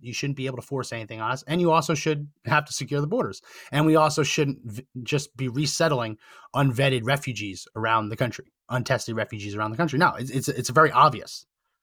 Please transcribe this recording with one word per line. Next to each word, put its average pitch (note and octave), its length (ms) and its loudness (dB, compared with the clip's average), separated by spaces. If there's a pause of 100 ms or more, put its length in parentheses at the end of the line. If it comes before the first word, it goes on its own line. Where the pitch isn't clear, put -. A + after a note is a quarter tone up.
You B2 100 -12
shouldn't C#3+ 240 -4
be C3 80 -6
able C3 120 -6
to A#2 60 -8
force B2+ 300 -6
anything A2 300 -8
on A2+ 100 0
us. C3 140 -6
And D#3+ 120 0
you E3+ 140 4
also D#3+ 220 4
should D3 340 -2 (160)
have D3+ 220 2
to - 80 -12
secure C#3+ 260 -4
the D3 60 0
borders. E3 340 -2 (320)
And D3+ 140 4
we D#3 100 6
also D#3 260 4
shouldn't C#3+ 420 0
v-, A2+ 220 -12 (160)
just C#3+ 360 -4
be C3 100 -2
resettling C3 680 0 (360)
unvetted C3 500 2
refugees A2 640 -4 (100)
around A2 340 0
the A2+ 60 -8
country, - 360 -4 (160)
untested A#2 480 -2
refugees G#2 380 -6
around G#2+ 160 -4
the A2 80 -8
country." D#3+ 200 0
No, - 180 4
it's, C3 140 -8
it's, B2+ 180 -2
it's B2+ 200 -4
very D3+ 240 6
obvious. B2+ 540 2 (360)